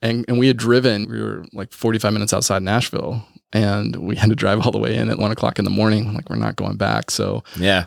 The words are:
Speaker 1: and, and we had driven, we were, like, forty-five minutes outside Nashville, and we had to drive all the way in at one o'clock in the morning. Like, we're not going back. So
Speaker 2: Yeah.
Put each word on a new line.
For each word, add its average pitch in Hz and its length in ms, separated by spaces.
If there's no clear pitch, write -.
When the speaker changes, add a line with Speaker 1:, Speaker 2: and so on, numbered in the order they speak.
Speaker 1:
and, 117 280
and 123 100
we 127 80
had 127 100
driven, 117 540
we 113 100
were, 107 320
like, - 200
forty-five 110 400
minutes 107 200
outside 98 300
Nashville, 110 600
and 104 460
we 92 180
had 107 140
to 110 80
drive 98 240
all 127 120
the 104 60
way 113 160
in 113 140
at 110 100
one 104 120
o'clock 113 280
in 104 60
the 95 60
morning. 107 420
Like, - 160
we're - 80
not 110 200
going 101 200
back. 101 340
So 104 340
Speaker 2:
Yeah. 92 300